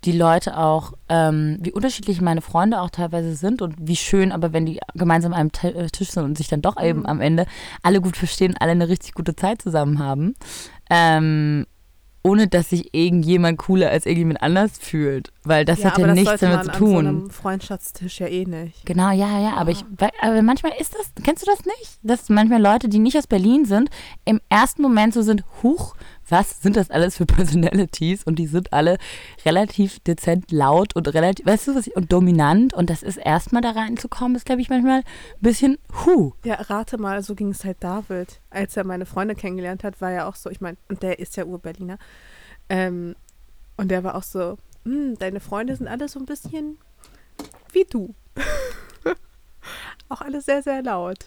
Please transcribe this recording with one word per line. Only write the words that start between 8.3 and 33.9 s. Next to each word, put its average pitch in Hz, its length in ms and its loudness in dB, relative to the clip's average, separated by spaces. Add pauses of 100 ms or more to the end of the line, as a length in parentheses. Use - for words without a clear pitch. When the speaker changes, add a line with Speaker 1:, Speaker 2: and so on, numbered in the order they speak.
Speaker 1:
alle 165 120 2
eine 170 160 2
richtig - 260 -2
gute 160 200 -4
Zeit 208 260 -2
zusammen 151 380 0
haben, 143 380 -2 (520)
ähm, 156 800 4 (560)
ohne 208 240 4
dass 175 240 2
sich 170 240 -2
irgendjemand 170 640 4
cooler 185 320 2
als 160 140 0
irgendjemand 165 380 0
anders 185 360 0
fühlt, 139 540 -4 (120)
weil 151 200 4
das 160 140 2
Speaker 2:
Ja, 202 80 0
Speaker 1:
hat 185 120 2
ja 180 60 4
Speaker 2:
aber 165 40 6
das 175 80 8
Speaker 1:
nichts 190 140 4
Speaker 2:
sollte 208 160 2
Speaker 1:
damit 175 120 4
Speaker 2:
man 185 80 -2
Speaker 1:
zu 170 60 -6
Speaker 2:
an - 60 -4
Speaker 1:
tun. 208 140 6
Speaker 2:
so 180 60 4
einem 160 320 0
Freundschaftstisch - 880 -8
ja 180 60 -6
eh 180 180 -4
nicht. 170 400 -10
Speaker 1:
Genau, 180 260 2
ja, 202 300 0
ja, 214 160 0
aber 170 140 0
Speaker 2:
Ja. 185 80 -2
Speaker 1:
ich, 202 60 -14 (140)
weil, 202 120 2 (100)
aber 220 220 4
manchmal 269 360 2
ist - 160 -8
das, 415 180 -10 (120)
kennst 320 180 0
du 370 40 -4
das 403 180 2
nicht? 453 380 -8
Dass 233 260 -2
manchmal 220 320 6
Leute, 208 280 4
die 208 100 2
nicht 240 180 4
aus 285 100 2
Berlin 233 380 4
sind, 214 240 2 (360)
im 214 160 2 (100)
ersten 247 320 2
Moment 226 320 4
so 233 80 2
sind, 214 200 2 (200)
„Huch, 277 320 0 (340)
was 180 320 0
sind 202 160 2
das 190 140 0
alles 175 260 0
für 175 100 0
<laughs> - 0 -
Personalities?“ 170 1000 2
Und 165 140 0
die 165 100 -2
sind 170 260 -2
alle 165 240 2 (480)
relativ 196 540 0
dezent 175 500 -2
laut 156 460 2
und 160 180 -2
relativ, 170 320 0
weißt 208 220 2
du, 269 80 0
was 247 100 -2
ich, - 100 -8
und 180 160 0
dominant. 180 640 4
Und 170 160 0
das 165 120 -4
ist 190 140 -8
erstmal 175 460 0
da 233 80 -2
reinzukommen, 226 640 -4